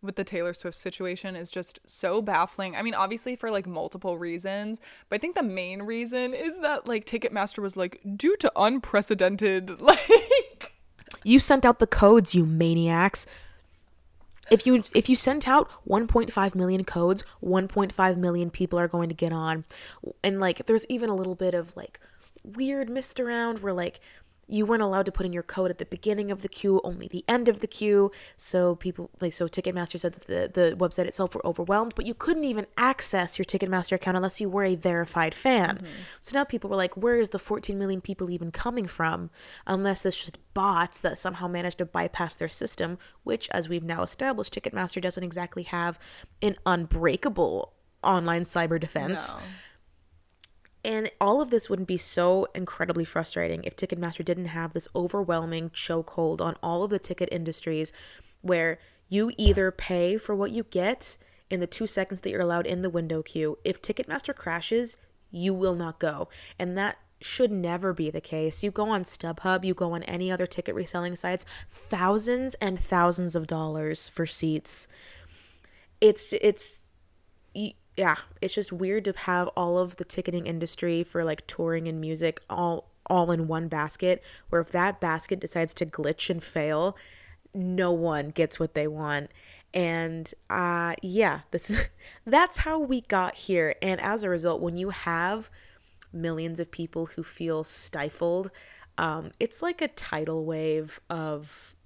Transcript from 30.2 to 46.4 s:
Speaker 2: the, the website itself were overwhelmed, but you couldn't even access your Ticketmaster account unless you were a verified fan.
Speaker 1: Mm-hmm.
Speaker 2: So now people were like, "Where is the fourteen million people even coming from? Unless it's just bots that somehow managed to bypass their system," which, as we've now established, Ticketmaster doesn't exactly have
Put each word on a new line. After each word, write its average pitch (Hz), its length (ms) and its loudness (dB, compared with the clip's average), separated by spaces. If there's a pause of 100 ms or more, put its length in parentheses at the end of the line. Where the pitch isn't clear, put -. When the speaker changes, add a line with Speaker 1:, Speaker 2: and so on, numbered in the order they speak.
Speaker 2:
the, 175 160 6
the 160 60 -4
website 180 300 0
itself 185 280 -2
were - 140 -4
overwhelmed, 196 480 0
but - 100 -4
you 226 80 -4
couldn't 320 300 0
even 220 240 -2 (100)
access 208 600 0
your 190 60 0
Ticketmaster 185 480 0
account 185 240 0
unless 185 240 -2
you 202 80 -2
were 196 160 0
a 185 100 2
verified 170 580 0
fan. 202 440 4
Speaker 1:
Mm-hmm. 185 100 -12 (340)
Speaker 2:
So - 160 -4
now 285 60 2
people 247 260 -6
were 202 60 0
like, 185 220 0
"Where 233 240 4
is 208 80 0
the 202 100 -4
fourteen 202 400 -4
million 190 220 -2
people 190 280 -6
even 170 220 -6
coming 240 340 -4
from? 170 440 -4 (360)
Unless 190 400 0
it's 185 140 -2
just - 180 -10 (160)
bots 190 460 2
that - 180 -2
somehow 180 300 -4
managed 175 300 -4
to 180 80 -2
bypass 170 500 -4
their 160 140 -6
system," - 480 -6 (260)
which, - 280 -4
as 165 180 -4
we've 170 120 -2
now 165 220 -4
established, 226 500 -4
Ticketmaster 185 480 -4
doesn't 180 220 -4
exactly 175 400 -6
have 170 340 -4 (440)